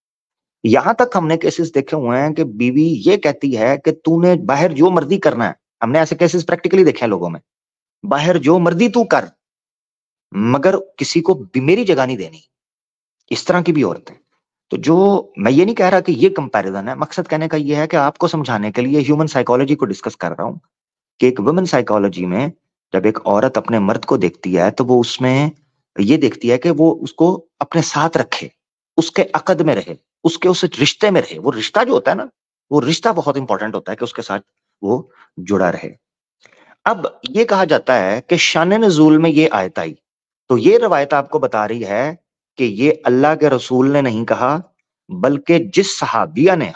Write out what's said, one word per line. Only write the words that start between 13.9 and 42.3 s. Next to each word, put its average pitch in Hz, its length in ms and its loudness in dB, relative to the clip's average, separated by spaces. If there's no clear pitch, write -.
तो - 60 -2
जो, 190 600 2
मैं 107 140 2
ये 151 140 6
नहीं 226 100 0
कह 185 140 2
रहा 185 120 2
कि 180 120 -2
ये 156 180 4
कंपैरिजन 101 560 -4
है, 131 80 -8
मकसद 151 320 -6
कहने 156 200 -2
का 156 120 -4
ये 147 160 -2
है 151 120 -2
कि 170 100 -2
आपको 147 300 0
समझाने 123 440 -4
के 123 100 -2
लिए 139 200 2
ह्यूमन 151 260 0
साइकोलॉजी 131 480 0
को 147 100 -2
डिस्कस 101 300 -8
कर 87 160 -8
रहा 80 120 -8
हूं 117 140 -8
कि 127 80 4
एक 127 120 0
वुमेन 160 280 0
साइकोलॉजी 101 580 0
में 110 260 -4
जब 95 120 0
एक 107 220 0
औरत 110 300 0
अपने 110 220 -2
मर्द 101 260 -2
को 135 120 2
देखती 92 360 -2
है 90 180 2
तो 127 120 -4
वो 123 160 4
उसमें 131 520 0
ये 107 220 2
देखती 135 320 -2
है 120 80 4
कि 165 140 -2
वो 160 200 4
उसको 160 300 0
अपने - 220 -2
साथ 156 340 -2
रखे, - 340 -6
उसके 165 260 0
अकद 175 260 0
में 160 140 0
रहे, 92 200 -6
उसके 170 260 0
उस 180 140 0
रिश्ते 175 320 0
में 180 100 2
रहे। - 180 -14
वो 113 120 -2
रिश्ता 110 320 -2
जो 262 100 0
होता - 180 0
है 202 60 -4
ना, 254 120 -10
वो 143 100 2
रिश्ता 165 320 -2
बहुत 147 240 -2
इंपॉर्टेंट 107 380 -4
होता 95 160 -8
है 107 40 -8
कि 120 100 -6
उसके 113 160 -10
साथ 101 180 -8
वो 113 280 -4
जुड़ा 92 280 0
रहे। - 220 -8
अब 202 340 -4
ये 208 140 2
कहा 196 200 2
जाता 131 300 2
है 101 260 0
कि 175 180 0
शान 175 360 2
नज़ूल 156 440 4
में 165 100 2
ये 156 200 4
आयत 95 300 -4
आई, 82 160 -8
तो 127 80 4
ये 175 200 4
रवायत 165 360 0
आपको 143 260 -2
बता 117 260 -2
रही 113 180 -6
है 123 340 -4